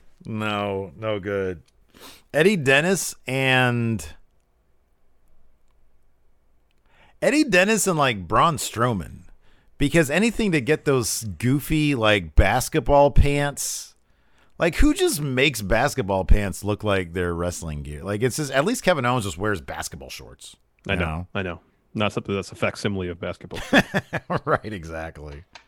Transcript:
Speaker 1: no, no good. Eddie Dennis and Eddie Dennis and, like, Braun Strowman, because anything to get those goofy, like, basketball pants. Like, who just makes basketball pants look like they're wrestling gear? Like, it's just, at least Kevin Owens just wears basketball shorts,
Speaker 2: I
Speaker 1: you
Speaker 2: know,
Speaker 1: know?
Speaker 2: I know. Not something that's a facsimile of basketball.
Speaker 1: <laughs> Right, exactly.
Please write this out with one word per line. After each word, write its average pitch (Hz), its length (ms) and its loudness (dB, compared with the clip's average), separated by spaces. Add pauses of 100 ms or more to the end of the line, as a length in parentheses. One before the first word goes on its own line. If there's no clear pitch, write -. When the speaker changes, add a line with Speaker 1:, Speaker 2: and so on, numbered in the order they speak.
(260)
Speaker 1:
no, 101 720 -4
no 110 220 -4
good. 95 440 -4 (680)
Eddie 175 240 4
Dennis 151 580 2 (100)
and 127 800 0 (3250)
Eddie 269 220 4
Dennis 202 420 4
and, 175 140 2
like, 113 280 2
Braun 131 300 4
Strowman, 110 680 -4 (520)
because 143 320 2
anything 202 440 0
to 151 80 2
get 151 240 0
those 127 380 0
goofy, 143 680 0
like, 107 420 2
basketball 143 760 4
pants. 143 840 2 (640)
Like, 165 200 -2
who 302 180 6
just 311 260 0
makes 135 400 0
basketball 101 640 0
pants 101 380 4
look 101 200 -2
like 95 300 0
they're 87 220 -2
wrestling 85 480 -6
gear? 73 200 -12
Like, 101 200 -6
it's 127 140 0
just, 147 140 -6
at 139 140 2
least 233 180 -2
Kevin 156 220 0
Owens 123 200 0
just 85 120 -8
wears 101 240 -4
basketball 69 480 -12
shorts, - 460 -18 (340)
Speaker 2:
I 98 40 0
Speaker 1:
you 92 60 -2
Speaker 2:
know, 90 60 -2
Speaker 1:
know? 82 300 -6
Speaker 2:
I 101 80 -4
know. 85 160 -8 (340)
Not 104 200 0
something - 200 -4
that's 98 200 -6
a - 20 -20
facsimile 98 540 -4
of 87 100 -10
basketball. 87 400 -10 (120)
Speaker 1:
<laughs> 196 100 4 (640)
Right, 123 280 -2
exactly. 80 720 -12 (240)